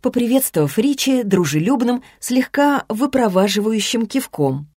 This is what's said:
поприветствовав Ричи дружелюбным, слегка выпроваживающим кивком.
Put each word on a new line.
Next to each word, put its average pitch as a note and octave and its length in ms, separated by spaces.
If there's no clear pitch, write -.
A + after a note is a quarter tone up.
поприветствовав A#3+ 760
Ричи C4 460
дружелюбным, G3 800
слегка C4+ 720
выпроваживающим A3 1160
кивком. D3 640